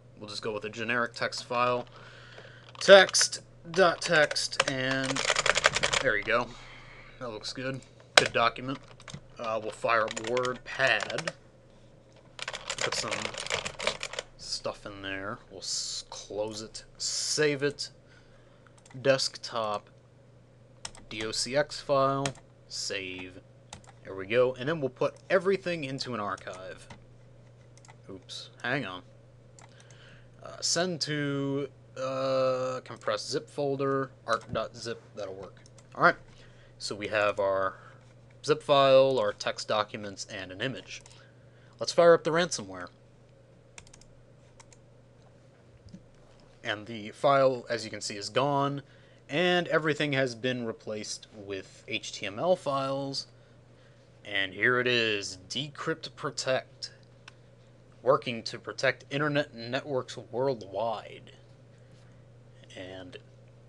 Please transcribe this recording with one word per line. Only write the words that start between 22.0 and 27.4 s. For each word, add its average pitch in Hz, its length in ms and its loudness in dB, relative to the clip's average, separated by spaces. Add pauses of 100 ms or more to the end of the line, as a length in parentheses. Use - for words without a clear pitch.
save. 92 720 -8 (640)
There 95 120 -12
we 95 100 -8
go. 123 300 4
And 123 120 -8
then 160 140 -2
we'll 131 80 0
put - 260 -2 (140)
everything 180 540 2
into 131 300 -6
an 110 60 -4
archive. 92 680 -8 (1200)